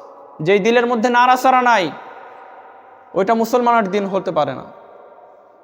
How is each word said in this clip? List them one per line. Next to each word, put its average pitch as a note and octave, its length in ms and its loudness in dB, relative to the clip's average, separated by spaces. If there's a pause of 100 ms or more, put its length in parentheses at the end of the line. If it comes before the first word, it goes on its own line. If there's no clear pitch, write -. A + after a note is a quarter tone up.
(400)
যেই F#3+ 200 2
দিলের A#3 260 2
মধ্যে A#3+ 240 -2
নাড়াচাড়া B3+ 520 2
নাই, A3+ 220 2 (1300)
ওইটা F#3+ 200 0
মুসলমানের A#3 560 0
দিন G3+ 160 -2
হতে F#3+ 260 -4
পারে D3 220 -2
না। B2 100 -14 (1000)